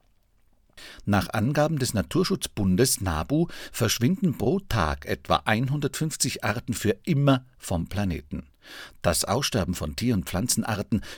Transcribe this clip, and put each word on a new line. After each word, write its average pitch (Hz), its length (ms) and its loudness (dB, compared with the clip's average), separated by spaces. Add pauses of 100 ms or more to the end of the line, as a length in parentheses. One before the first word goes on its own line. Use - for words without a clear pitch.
(1040)
Nach 101 240 2
Angaben 147 480 2
des 131 160 -2
Naturschutzbundes 107 1080 2
nabu 98 460 0 (260)
verschwinden 127 640 2
pro 135 240 0
Tag 78 460 -2
etwa 87 400 0
einhundertfünfzig 139 960 -2
Arten 110 300 -2
für - 300 0
immer 139 420 4 (140)
vom 85 280 -2
Planeten. 92 600 -4 (560)
Das - 200 2
Aussterben 98 520 0
von 73 200 -6
Tier- 117 200 0
und 90 100 0
Pflanzenarten 104 800 -2 (140)